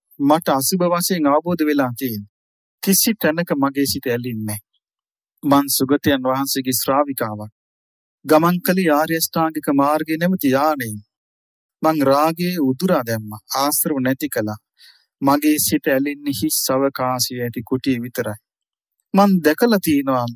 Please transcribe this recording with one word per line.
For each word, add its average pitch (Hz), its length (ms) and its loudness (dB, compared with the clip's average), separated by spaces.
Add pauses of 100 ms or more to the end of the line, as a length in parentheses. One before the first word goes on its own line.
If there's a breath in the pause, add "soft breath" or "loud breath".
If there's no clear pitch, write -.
(200)
මට 151 280 2
අසුබ 151 340 0
වශයෙන් 175 440 -2
අවබෝධ 156 380 0
වෙලා 143 280 0
තියෙන. 117 300 -8 (600)
කිසි 196 300 2
තැනක 170 400 -2
මගේ 139 340 0
සිත 135 200 -6
ඇලින්නේ 120 400 -4
නැහැ. 107 160 -10 (800)
මං 139 260 4
සුගතයන් 139 540 0
වහන්සේගේ 131 540 -2
ශ්‍රාවිකාවක්. 123 760 -2 (720)
ගමන් 156 340 4
කළේ 180 320 0
ආර්ය 156 260 2
අෂ්ටාංගික 160 560 -2
මාර්ගයේ 151 460 0
නැමැති 175 320 0
යානයෙන්. 131 480 0 (840)
මං 160 200 4
රාගයේ 165 580 2
උදුරා 139 440 0
දැම්මා. 110 480 -6
ආශ්‍රව 143 460 0
නැති 131 300 -2
කළා. 107 300 -4 (640 soft breath)
මගේ 147 360 2
සිත - 280 -2
ඇලෙන්නේ 143 520 -2
හිස් - 200 -2 (100)
අවකාශයේ 127 720 -2
ඇති 120 200 -6
කුටිය 127 360 -2
විතරයි. 117 400 -6 (760)
මං 196 260 4
දැකලා 226 380 4
තියෙනවා 135 580 0